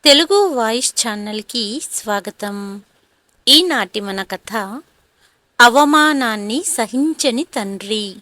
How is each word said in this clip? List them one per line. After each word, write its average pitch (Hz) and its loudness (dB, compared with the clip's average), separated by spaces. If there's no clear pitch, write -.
తెలుగు 339 4
వాయిస్ 240 -2
ఛానల్కి 214 -6
స్వాగతం. 202 -8
ఈనాటి 269 2
మన 196 -6
కథ 202 -8
అవమానాన్ని 262 4
సహించని 269 -2
తండ్రి. 196 -6